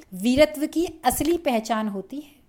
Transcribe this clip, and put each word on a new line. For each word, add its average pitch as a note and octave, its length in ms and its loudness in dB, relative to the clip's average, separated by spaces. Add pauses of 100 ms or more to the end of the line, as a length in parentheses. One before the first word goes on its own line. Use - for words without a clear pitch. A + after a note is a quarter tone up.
(140)
वीरत्व C4 540 2
की E4 180 -2 (200)
असली D4+ 320 2
पहचान A3+ 500 -2
होती G3 320 -8
है। - 140 -18 (160)